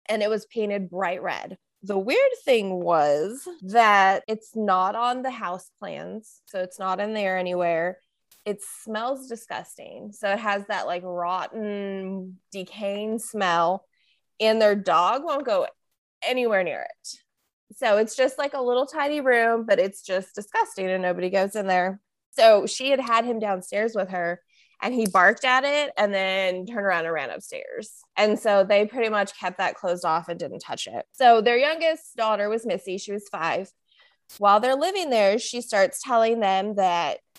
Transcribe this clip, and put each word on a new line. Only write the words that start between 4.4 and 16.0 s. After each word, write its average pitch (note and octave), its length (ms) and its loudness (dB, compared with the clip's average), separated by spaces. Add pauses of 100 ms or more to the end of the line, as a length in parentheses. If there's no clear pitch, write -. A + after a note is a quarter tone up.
not F#3+ 400 2
on B3 260 -2
the B3+ 80 -4
house F#3+ 480 -8
plans. F3+ 680 -14
So F#3+ 140 -8
it's F3+ 180 -8
not F#3+ 220 -4
in G#3+ 140 -4
there F#3+ 240 -2
anywhere. F3+ 600 -2 (460)
It G3+ 180 -6
smells B3 680 -8
disgusting. - 840 -14
So G3+ 180 -4
it G3+ 80 0
has G3+ 300 -4
that, F#3 180 -4
like, F3+ 180 -6
rotten, F#3+ 1300 -6 (140)
decaying G3+ 680 -6
smell F3+ 680 0 (540)
and A3 220 4
their G#3 120 6
dog G3 500 2
won't D4 220 -4
go F#3 200 0 (600)